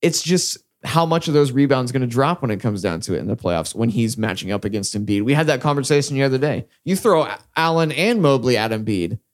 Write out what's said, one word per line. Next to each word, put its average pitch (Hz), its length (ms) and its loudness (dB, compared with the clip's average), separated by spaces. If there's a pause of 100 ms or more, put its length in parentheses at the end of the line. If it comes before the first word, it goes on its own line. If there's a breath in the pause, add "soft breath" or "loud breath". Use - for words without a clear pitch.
it's 165 220 0
just - 360 -2 (260)
how 165 220 2
much 165 220 0
of 151 60 0
those 143 180 4
rebounds 131 400 2
gonna 131 160 -2
drop 135 340 0
when 127 80 -2
it 98 100 -2
comes 104 220 -2
down 87 180 -2
to - 140 -4
it 76 60 -2
in 90 80 -6
the 104 80 -2
playoffs 85 380 -2
when 117 160 0
he's 110 280 -2
matching 104 340 -4
up 101 120 -4
against 101 320 -4
Embiid. 104 260 0
We 127 120 0
had 156 120 2
that 139 140 0
conversation 143 560 0
the 135 80 2
other 131 140 2
day. 131 280 -2 (180)
You 180 120 0
throw 185 260 4
A-, 104 160 -4 (180)
Allen 165 360 2
and 202 280 0
Mobley 127 360 2
at 110 160 0
Embiid 104 460 -2 (160)